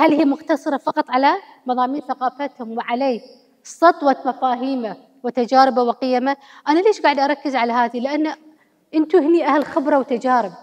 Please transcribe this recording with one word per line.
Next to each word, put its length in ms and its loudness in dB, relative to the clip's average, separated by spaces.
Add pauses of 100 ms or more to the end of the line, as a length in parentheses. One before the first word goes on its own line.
هل 80 4
هي 120 2
مقتصرة 520 -2
فقط 320 -4
على 240 2 (320)
مضامين 360 -2
ثقافتهم 760 -8
وعليه 440 -4 (420)
سطوة 520 2 (100)
مفاهيمه 720 -4 (280)
وتجاربه 600 2
وقيمه؟ 540 -2 (300)
أنا 120 4
ليش 220 2
قاعدة 240 2
أركز 300 -2
على 180 0
هذه؟ 260 0
لأن 340 -4 (600)
أنتوا 240 2
هني 260 2
أهل 200 2
خبرة 340 0
وتجارب، 520 -2 (120)